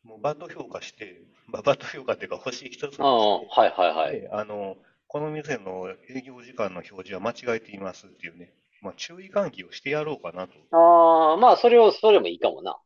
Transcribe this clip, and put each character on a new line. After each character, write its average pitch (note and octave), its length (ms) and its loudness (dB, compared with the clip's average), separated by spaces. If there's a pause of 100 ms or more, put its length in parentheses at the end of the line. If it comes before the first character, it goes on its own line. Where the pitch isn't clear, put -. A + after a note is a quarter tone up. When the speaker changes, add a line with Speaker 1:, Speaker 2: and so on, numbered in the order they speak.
Speaker 1:
も A2+ 140 -20
う G#2 40 -20
バ D3 140 -6
ッ - 20 -18
ド D3 100 -18
評 - 180 -16
価 - 160 -14
し - 120 -18
て、 F2+ 280 -20 (260)
ま A2+ 120 -12
あ、 - 20 -14
バ C3 140 0
ッ - 40 -12
ド - 80 -18
評 C#3 180 -16
価 A#2 80 -4
っ - 40 -6
て - 60 -16
い F#2+ 40 -12
う - 20 -20
か - 80 -8
星 B2+ 280 -14
一 B2+ 140 -20
つ - 40 -12
に C#3+ 80 -12
し - 60 -18
て、 D3 60 -4
Speaker 2:
あ - 20 0
あ、 A2 340 2
は - 280 0
い E2+ 40 -4
は F2+ 160 0
い D#2+ 60 -2
は D#2 200 -4
い。 G#2+ 80 -10
Speaker 1:
で、 - 100 -18
あ G#2 120 -6
の、 G#2 340 -12 (300)
「こ D3 120 -10
の D3+ 120 -8
店 D3 260 -10
の F#2 320 -12 (200)
営 C3 120 -14
業 B2+ 200 -20
時 B2+ 120 -20
間 G2+ 200 -8
の F2 140 -14
表 F#2+ 220 -20
示 G2+ 40 -14
は F#2 60 -12
間 A2 120 -6
違 A#2 260 -8
え - 20 -14
て A2 120 -20
い G2 80 -18
ま F#2+ 140 -12
す」 - 140 -20
っ - 20 -20
て - 180 -20
い - 20 -20
う E2 80 -20
ね、 F2 160 -20 (280)
ま F#2+ 100 -14
あ、 - 60 -18
注 F3 240 -18
意 G3 80 -20
喚 G3 220 -4
起 F#2+ 120 -18
を E2 80 -20
し - 100 -20
て C#3 100 -10
や D3+ 120 -4
ろ D3+ 160 -10
う - 20 -20
か E2+ 100 -12
な F2+ 160 -12
と。 - 60 -20 (180)
Speaker 2:
あ E3 600 6
あ、 E3 40 -2
ま A#3+ 140 6
あ、 - 60 6
そ A#3+ 120 2
れ A#3+ 100 6
を、 G#3+ 120 6
そ G#3+ 200 2
れ G3 80 6
も G2 80 -2
い E2+ 80 -8
い - 40 -20
か A2 100 -2
も C#2+ 120 -10
な。 F2+ 240 -12